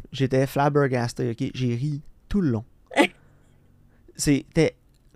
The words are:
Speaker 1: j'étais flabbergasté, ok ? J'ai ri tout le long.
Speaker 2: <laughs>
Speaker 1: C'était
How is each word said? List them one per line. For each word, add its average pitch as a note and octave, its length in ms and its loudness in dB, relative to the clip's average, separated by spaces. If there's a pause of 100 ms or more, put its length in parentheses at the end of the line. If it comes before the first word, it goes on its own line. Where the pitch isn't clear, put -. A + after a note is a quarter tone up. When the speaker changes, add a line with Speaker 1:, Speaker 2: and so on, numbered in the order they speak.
(120)
Speaker 1:
j'étais C3+ 340 2
flabbergasté, C3 840 0
ok ? B2 220 -6
J'ai B2 220 -2
ri C#3+ 260 -4 (260)
tout G3+ 140 0
le D#3+ 80 2
long. A2 160 -2 (280)
Speaker 2:
<laughs> - 120 4 (1120)
Speaker 1:
C'était - 580 2 (400)